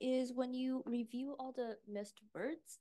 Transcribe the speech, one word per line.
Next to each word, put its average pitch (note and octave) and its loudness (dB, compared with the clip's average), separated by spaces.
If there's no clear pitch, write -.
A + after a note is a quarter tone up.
is, B3+ 4
when B3+ 2
you B3+ 2
review A#3+ 0
all C4 -6
the A#3 -2
missed G#3 -6
words, D4 -4